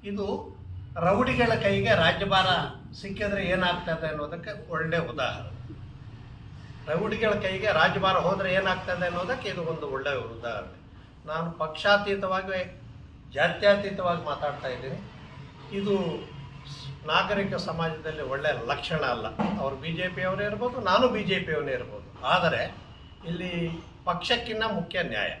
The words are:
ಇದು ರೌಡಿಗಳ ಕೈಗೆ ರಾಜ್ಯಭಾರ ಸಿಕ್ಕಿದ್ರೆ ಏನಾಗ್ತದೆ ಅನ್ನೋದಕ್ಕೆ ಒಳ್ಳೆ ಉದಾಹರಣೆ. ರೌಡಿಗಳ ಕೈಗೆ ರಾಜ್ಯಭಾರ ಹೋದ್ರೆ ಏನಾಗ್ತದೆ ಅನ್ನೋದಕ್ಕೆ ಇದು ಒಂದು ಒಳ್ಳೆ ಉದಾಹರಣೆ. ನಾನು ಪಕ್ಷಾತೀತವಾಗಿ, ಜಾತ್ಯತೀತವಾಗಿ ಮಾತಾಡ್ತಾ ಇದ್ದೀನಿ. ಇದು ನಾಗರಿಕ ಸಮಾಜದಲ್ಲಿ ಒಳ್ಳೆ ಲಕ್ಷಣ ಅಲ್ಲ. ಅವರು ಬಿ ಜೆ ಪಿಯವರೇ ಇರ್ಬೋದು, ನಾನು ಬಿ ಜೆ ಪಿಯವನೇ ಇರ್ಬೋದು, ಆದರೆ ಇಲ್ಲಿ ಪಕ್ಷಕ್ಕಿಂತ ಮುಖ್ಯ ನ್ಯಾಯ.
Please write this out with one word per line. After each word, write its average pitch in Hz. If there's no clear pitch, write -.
ಇದು 202
ರೌಡಿಗಳ 226
ಕೈಗೆ 196
ರಾಜ್ಯಭಾರ 185
ಸಿಕ್ಕಿದ್ರೆ 196
ಏನಾಗ್ತದೆ 175
ಅನ್ನೋದಕ್ಕೆ 151
ಒಳ್ಳೆ 160
ಉದಾಹರಣೆ. 156
ರೌಡಿಗಳ 214
ಕೈಗೆ 190
ರಾಜ್ಯಭಾರ 185
ಹೋದ್ರೆ 185
ಏನಾಗ್ತದೆ 185
ಅನ್ನೋದಕ್ಕೆ 185
ಇದು 180
ಒಂದು 160
ಒಳ್ಳೆ 131
ಉದಾಹರಣೆ. 110
ನಾನು 165
ಪಕ್ಷಾತೀತವಾಗಿ, 190
ಜಾತ್ಯತೀತವಾಗಿ 180
ಮಾತಾಡ್ತಾ 143
ಇದ್ದೀನಿ. 131
ಇದು 202
ನಾಗರಿಕ 190
ಸಮಾಜದಲ್ಲಿ 160
ಒಳ್ಳೆ 135
ಲಕ್ಷಣ 143
ಅಲ್ಲ. 117
ಅವರು 139
ಬಿ 143
ಜೆ 180
ಪಿಯವರೇ 185
ಇರ್ಬೋದು, 240
ನಾನು 214
ಬಿ 208
ಜೆ 175
ಪಿಯವನೇ 147
ಇರ್ಬೋದು, 123
ಆದರೆ 151
ಇಲ್ಲಿ 170
ಪಕ್ಷಕ್ಕಿಂತ 220
ಮುಖ್ಯ 175
ನ್ಯಾಯ. 104